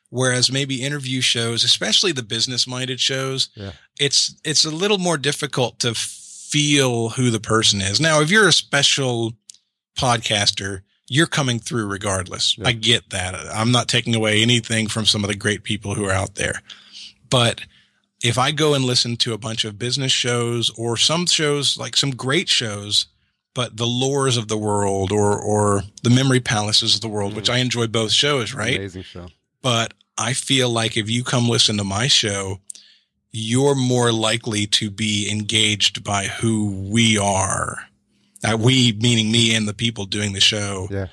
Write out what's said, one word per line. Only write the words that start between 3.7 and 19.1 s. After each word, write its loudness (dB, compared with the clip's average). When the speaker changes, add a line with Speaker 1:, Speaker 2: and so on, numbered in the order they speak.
Speaker 1:
it's, 0
it's 2
a -4
little 0
more 2
difficult -2
to -2
feel 0
who 2
the 0
person 2
is. 0
Now, 4
if 2
you're 6
a 6
special 0
podcaster, 0
you're 2
coming -2
through -4
regardless. -2
Speaker 2:
Yeah. -2
Speaker 1:
I 4
get 0
that. -6
I'm -2
not 2
taking 0
away 2
anything 2
from -4
some 2
of -2
the -2
great -4
people -6
who -4
are 0
out -2
there. -6
But 2
if 0
I 2
go 2
and 2
listen 0